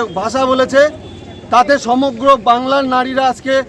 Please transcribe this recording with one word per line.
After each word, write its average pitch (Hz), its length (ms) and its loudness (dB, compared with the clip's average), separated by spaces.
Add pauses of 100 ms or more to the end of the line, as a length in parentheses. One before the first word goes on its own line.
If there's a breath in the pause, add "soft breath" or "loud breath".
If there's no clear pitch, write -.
(140)
ভাষা 226 320 -2
বলেছে, 262 360 2 (680)
তাতে 247 280 4
সমগ্র 254 580 0
বাংলার 254 480 0
নারীরা 254 440 0
আজকে 262 260 -4 (140)